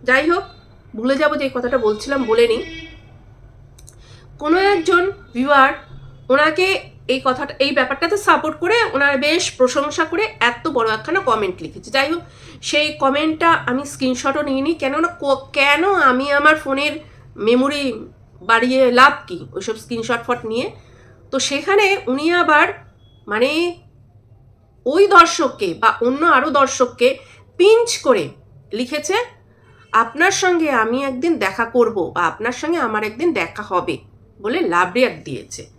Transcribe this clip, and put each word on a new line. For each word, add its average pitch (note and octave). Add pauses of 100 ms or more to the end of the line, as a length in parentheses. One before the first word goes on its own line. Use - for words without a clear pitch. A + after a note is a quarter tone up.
যাই C#4
হোক, F#4 (520)
ভুলে B3
যাবো D4
যে C4+
এই C4
কথাটা B3
বলছিলাম, A#3
বলে A3+
নিই। A#3 (1800)
কোনো D4+
একজন F#4 (220)
ভিউয়ার C4+ (560)
ওনাকে D#4 (400)
এই C4
কথাটা, C4+
এই C#4
ব্যাপারটাতে E4
সাপোর্ট D#4
করে, G4 (160)
ওনার C#4
বেশ D#4
প্রশংসা D4
করে E4+ (160)
এত A#3+
বড় B3
একখানা D#4
কমেন্ট G#3
লিখেছে। -
যাই C#4
হোক, E4+ (400)
সেই D4+
কমেন্টটা D#4
আমি B3+
স্ক্রিনশটও C4+
নিয়ে C4+
নিই, D4+
কেননা D4+
ক-, C#4
কেন C#4+ (100)
আমি C#4
আমার D4
ফোনের C#4 (420)
মেমোরি C4 (580)
বাড়িয়ে B3
লাভ B3+ (140)
কি F3 (160)
ওইসব A3
স্ক্রিনশট A#3
ফট A#3+
নিয়ে? A#3+ (520)
তো C4+
সেখানে F#4+ (100)
উনি D4
আবার E4+ (600)
মানে D4+ (1120)
ওই F4
দর্শককে E4
বা -
অন্য C4+
আরও D4
দর্শককে C4 (400)
পিঞ্চ A4+
করে G3 (440)
লিখেছে, C#4+ (800)
"আপনার C#4+
সঙ্গে F4
আমি A#3+
একদিন C#4
দেখা G3+
করব A3
বা E3+
আপনার G#3+
সঙ্গে D#4
আমার A3
একদিন B3
দেখা G3
হবে" F3 (440)
বলে B3
লাভ F3+
রিয়াক্ট G#3+
দিয়েছে। - (140)